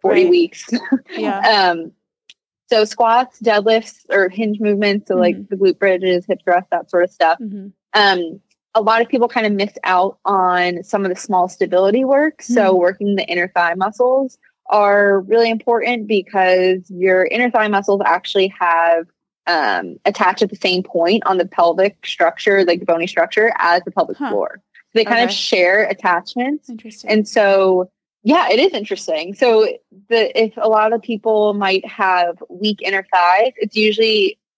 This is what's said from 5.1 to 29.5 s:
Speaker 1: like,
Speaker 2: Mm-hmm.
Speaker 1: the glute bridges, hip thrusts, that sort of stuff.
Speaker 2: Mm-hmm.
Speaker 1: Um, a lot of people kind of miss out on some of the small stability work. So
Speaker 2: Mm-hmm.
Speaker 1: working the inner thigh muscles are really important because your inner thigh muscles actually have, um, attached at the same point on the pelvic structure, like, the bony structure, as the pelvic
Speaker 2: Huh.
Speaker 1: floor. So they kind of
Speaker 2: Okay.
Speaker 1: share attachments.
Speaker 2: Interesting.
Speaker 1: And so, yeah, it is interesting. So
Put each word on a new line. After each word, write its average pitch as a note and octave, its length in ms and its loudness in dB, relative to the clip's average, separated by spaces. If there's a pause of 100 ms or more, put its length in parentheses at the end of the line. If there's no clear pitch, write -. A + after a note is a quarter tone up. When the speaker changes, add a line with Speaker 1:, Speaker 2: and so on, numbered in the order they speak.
Speaker 1:
like, G#3 200 2
Speaker 2:
Mm-hmm. G3 140 -14
Speaker 1:
the G3+ 80 -6
glute F#3 220 0
bridges, F#3 460 0
hip F3+ 200 -4
thrusts, F3+ 260 0
that E3+ 180 -4
sort F3 140 0
of F3+ 80 -2
stuff. E3 280 0
Speaker 2:
Mm-hmm. G3+ 280 -12 (260)
Speaker 1:
Um, F#3+ 460 0 (360)
a A3+ 60 4
lot A3 200 2
of A#3 80 0
people A#3+ 180 0
kind A#3 200 -4
of G#3 60 0
miss G3+ 200 -4 (100)
out F#3 420 0
on F3+ 580 0
some G3+ 200 -4
of F#3+ 60 -2
the F3+ 60 -2
small F#3 340 -2
stability F#3+ 560 0
work. C#4 360 0
So A3+ 280 0
Speaker 2:
Mm-hmm. F#3 80 2
Speaker 1:
working G3 380 0
the F#3 120 -4
inner F3 200 -4
thigh F3 280 -2
muscles B3 600 -2 (320)
are G3+ 520 2
really A3+ 280 2
important A3+ 580 -2
because F#3 840 0
your F#3 360 2
inner A#3+ 240 -2
thigh A3 200 0
muscles G3 360 0
actually F#3+ 540 0
have, E3+ 480 0 (400)
um, A2 560 -2
attached G3 380 0
at G3+ 80 0
the G3+ 80 -14
same F#3 260 -2
point F3+ 420 0
on F#3+ 120 0
the F3 80 0
pelvic F#3 600 0
structure, F#3+ 600 0
like, F3 160 0
the - 40 -12
bony E3+ 220 0
structure, F#3+ 520 0
as E3+ 260 2
the F3+ 60 -10
pelvic - 260 -4
Speaker 2:
Huh. C#4 120 -8
Speaker 1:
floor. C#3 300 -6 (320)
So A3+ 80 0
they A3 60 2
kind A#3 180 0
of A#3+ 60 -2
Speaker 2:
Okay. - 60 -6
Speaker 1:
share F#3+ 480 2
attachments. G3+ 840 -4
Speaker 2:
Interesting. A3 400 -16
Speaker 1:
And G#3+ 180 0
so, F#3+ 600 2 (340)
yeah, D4+ 260 2
it A3 100 2
is F4 140 2
interesting. F#3 600 -8
So A3 340 2 (420)